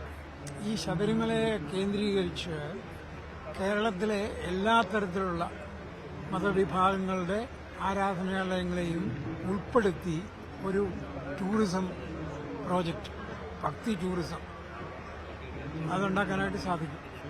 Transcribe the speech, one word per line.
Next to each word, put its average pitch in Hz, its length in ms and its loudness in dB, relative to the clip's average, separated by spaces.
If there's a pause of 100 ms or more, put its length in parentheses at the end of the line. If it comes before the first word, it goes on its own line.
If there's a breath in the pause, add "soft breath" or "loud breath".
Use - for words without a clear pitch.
(680)
ഈ - 20 2 (140)
ശബരിമലയെ 220 680 4 (220)
കേന്ദ്രീകരിച്ച് 190 840 2 (1000)
കേരളത്തിലെ 208 640 2 (300)
എല്ലാ 196 240 6 (180)
തരത്തിലുള്ള 185 500 2 (880)
മതവിഭാഗങ്ങളുടെ 190 1080 4 (480)
ആരാധനാലയങ്ങളെയും 185 1160 2 (460)
ഉൾപ്പെടുത്തി 185 680 2 (500)
ഒരു 190 140 2 (580)
ടൂറിസം 190 460 4 (800)
പ്രോജക്റ്റ്, 170 460 0 (520)
ഭക്തി 156 280 -2 (100)
ടൂറിസം, 170 400 -2 (1500)
അതുണ്ടാക്കാനായിട്ട് 196 720 2
സാധിക്കും. 165 340 -2 (300)